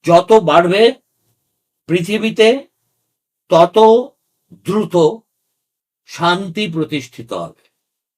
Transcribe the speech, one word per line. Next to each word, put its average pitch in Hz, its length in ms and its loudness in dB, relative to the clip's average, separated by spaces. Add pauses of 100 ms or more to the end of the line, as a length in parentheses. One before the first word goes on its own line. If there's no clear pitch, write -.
যত 180 300 2
বাড়বে 180 600 2 (920)
পৃথিবীতে, 214 800 -2 (840)
তত 170 280 2 (760)
দ্রুত 190 420 -6 (1080)
শান্তি 190 680 -6
প্রতিষ্ঠিত 147 640 -10
হবে। 85 340 -14 (500)